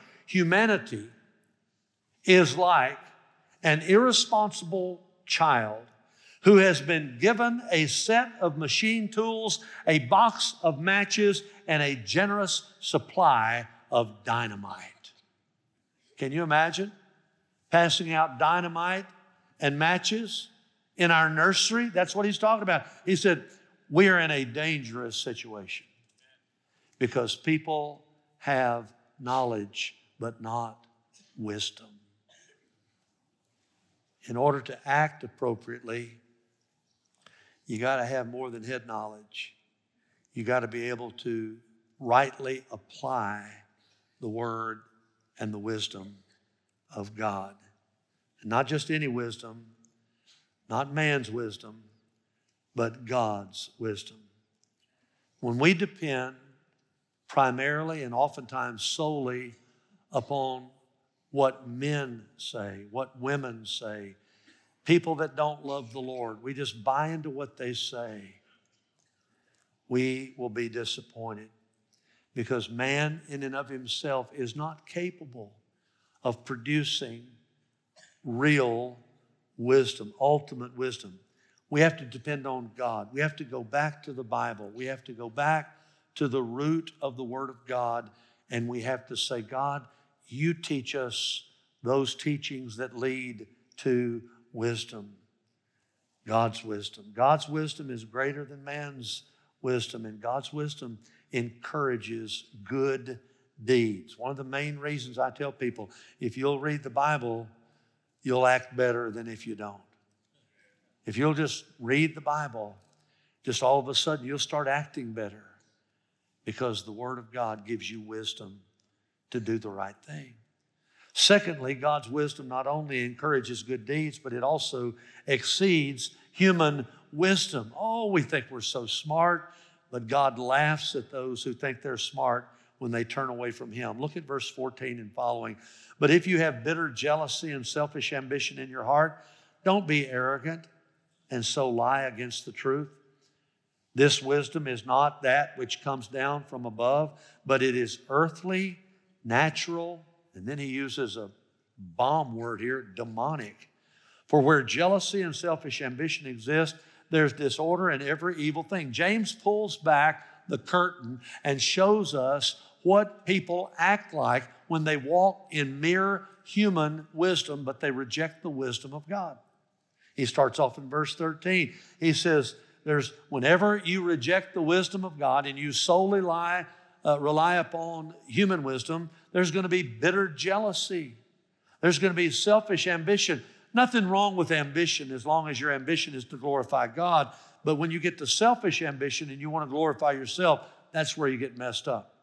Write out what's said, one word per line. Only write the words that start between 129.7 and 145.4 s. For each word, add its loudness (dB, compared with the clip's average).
but -8
God 2
laughs 0
at -8
those -6
who -4
think -6
they're -6
smart -2
when -6
they 0
turn -6
away -6
from -12
Him. -8
Look -6
at -10
verse -8
fourteen -10
and -14
following. -4
"But 6
if 6
you 4
have 0
bitter -2
jealousy -2
and -8
selfish -4
ambition -4
in -12
your -8
heart, 4
don't 4
be 2
arrogant -2
and -2
so 0
lie 2
against -8
the -14
truth. -2
This 6
wisdom 0
is -4
not 4
that 2